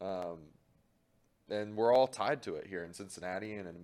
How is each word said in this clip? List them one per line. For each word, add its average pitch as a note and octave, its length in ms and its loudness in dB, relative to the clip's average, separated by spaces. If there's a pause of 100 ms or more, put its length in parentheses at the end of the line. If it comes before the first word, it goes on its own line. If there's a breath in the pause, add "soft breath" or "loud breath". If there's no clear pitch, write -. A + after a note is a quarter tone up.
Um, F2+ 380 -4 (1080)
and G#2 280 -2
we're A#2 180 8
all C3 120 8
tied C3 360 0
to E2+ 140 -4
it - 100 -8
here F2 180 -4
in E2+ 80 -10
Cincinnati F#2+ 640 -6
and G2+ 120 -8
in E2+ 180 -10